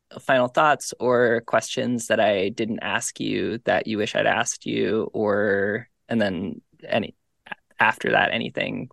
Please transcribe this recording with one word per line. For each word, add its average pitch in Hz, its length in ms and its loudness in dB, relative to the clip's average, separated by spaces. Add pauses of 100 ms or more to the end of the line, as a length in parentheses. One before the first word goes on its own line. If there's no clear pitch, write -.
(220)
final 127 260 2
thoughts 151 520 2
or 120 480 4
questions 117 600 -2
that 104 120 2
I 101 300 2
didn't 110 340 -4
ask 101 360 -4
you 104 460 -2
that 95 220 2
you 110 100 -2
wish 104 160 -2
I'd 110 140 2
asked 107 400 -2
you, 110 460 0
or, 104 760 0 (180)
and 117 140 0
then 95 400 -4 (260)
any, - 280 -2 (640)
after 113 320 2
that, 104 200 4
anything - 600 -4